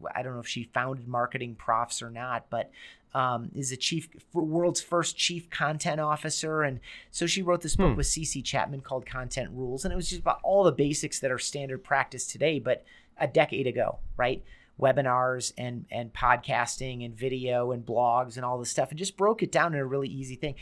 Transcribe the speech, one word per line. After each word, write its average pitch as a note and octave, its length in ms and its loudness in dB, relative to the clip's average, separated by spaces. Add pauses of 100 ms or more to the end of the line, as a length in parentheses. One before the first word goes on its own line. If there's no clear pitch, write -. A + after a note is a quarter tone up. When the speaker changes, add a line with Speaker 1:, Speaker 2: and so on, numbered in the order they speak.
(160)
Speaker 1:
I - 80 -2
don't B2+ 100 -8
know A#2+ 60 -8
if A#2 80 -12
she A#2 260 -6
founded B2 340 -2
Marketing B2 480 -2
Profs A#2 460 0
or A#2 80 -10
not, A#2 400 -6
but, A#2 220 -4 (420)
um, B2 420 0
is C3 160 -4
a B2+ 60 -6
chief, - 380 -2
f-, D3+ 80 -20 (100)
world's E3+ 480 2
first E3+ 340 0
chief - 360 -2
content D#3 500 -2
officer. D3+ 600 0
And C3 160 0 (320)
so - 160 -2
she F#3+ 160 2
wrote F3 180 4
this - 160 0
book F3+ 140 8
Speaker 2:
Hmm. G#2+ 60 2
Speaker 1:
with C3+ 100 2
C D#3 180 -2
C C3+ 160 -4
Chapman C3+ 400 -2
called C3 240 -6
Content B2 480 -6
Rules. B2+ 320 -4
And F3+ 80 0
it - 20 -2
was F3+ 140 -2
just C3+ 120 -6
about - 220 2
all G3 220 6
the E3 80 10
basics D3 460 0
that C3+ 120 0
are B2+ 80 0
standard C3+ 440 -6
practice C3 440 -2
today, D3 320 0
but B2 240 0 (340)
a D#3 100 0
decade C#3 400 2
ago, A#2+ 320 0 (180)
right? B2+ 260 0 (340)
Webinars B2+ 800 2
and, A#2+ 320 -6
and A2+ 220 -6
podcasting B2 960 2
and A#2 100 -10
video B2 560 0
and A#2+ 140 -4
blogs A#2+ 500 2
and C3 80 -6
all B2 140 -2
this A#2+ 120 -6
stuff, C#3 200 0
and D3+ 100 -10
just F#3+ 160 -6
broke G#3+ 260 4
it F3+ 80 0
down E3 240 4
in C#3+ 60 -2
a C3+ 60 0
really C#3 240 -2
easy C3 260 -8
thing. C#3 260 -6